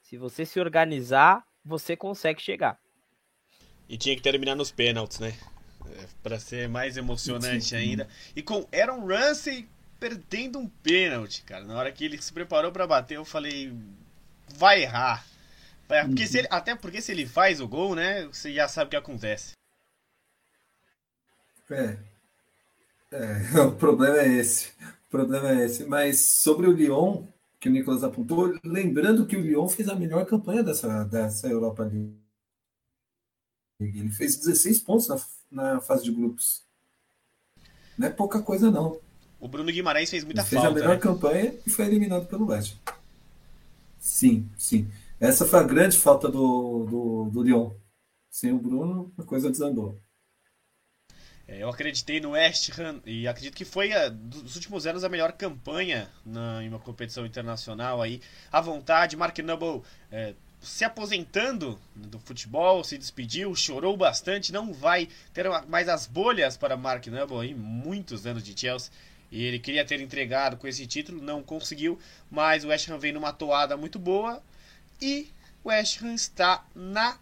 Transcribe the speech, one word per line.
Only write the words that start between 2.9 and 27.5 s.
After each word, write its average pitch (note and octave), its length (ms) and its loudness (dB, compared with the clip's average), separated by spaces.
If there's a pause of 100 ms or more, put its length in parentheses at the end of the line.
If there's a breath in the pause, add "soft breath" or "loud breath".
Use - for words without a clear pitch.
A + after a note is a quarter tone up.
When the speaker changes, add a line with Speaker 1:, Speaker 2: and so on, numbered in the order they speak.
Speaker 2:
E A#2+ 120 -12
tinha C3+ 180 0
que B2+ 60 -12
terminar C3+ 320 2
nos C#3+ 160 -4
pênaltis, A2+ 480 -2
né? A2 160 -6 (640)
É, - 80 -18 (160)
pra A2 180 -6
ser A#2+ 260 -8
mais B2+ 300 -4
emocionante B2 680 -4
Speaker 3:
Sim. A#2+ 100 -4
Speaker 2:
ainda. A#2 320 -2 (260 loud breath)
E - 80 -8
com G#3 300 -4
Aaron A3+ 320 0
Ramsey B3+ 640 -2 (320)
perdendo A#3 580 -8
um B3 80 -8
pênalti, D#3+ 760 0
cara. G2 240 -16
Na A2 100 -10
hora C3 160 -4
que C#3 100 -12
ele D3+ 140 -6
se - 160 -12
preparou E3+ 400 0
pra F#3 140 -2
bater, D3+ 300 0
eu D3+ 100 -10
falei, C#3+ 440 -8 (880)
"Vai G3 240 8
errar." A#2+ 460 0 (600 soft breath)
Vai D3+ 120 4
errar. D3 100 2
Porque C3+ 140 2
Speaker 3:
Uhum. G#3+ 60 -2
Speaker 2:
se B3+ 100 0
ele, B3 120 0
até F#3 240 -2
porque G3+ 280 -12
se A3+ 100 -8
ele D#3 140 -4
faz F3 340 4
o B2 80 -8
gol, F3 260 -2
né, F3+ 340 -2
você - 220 -12
já C#3+ 160 0
sabe D3 200 -2
o - 60 -12
que D3+ 40 -2
acontece. A2+ 560 -8 (2250)
Speaker 3:
É. A#2 280 -2 (1120)
É, A2+ 480 2
<laughs> - 20 10
o C3 140 6
problema C#3+ 420 6
é C#3 100 6
esse. B2 440 2 (340 loud breath)
O - 40 -16
problema C3+ 420 2
é B2 120 4
esse. A#2+ 200 -2
Mas C#3+ 340 2
sobre D#3 480 4
o F3+ 60 10
Lyon, D#3+ 520 4 (360)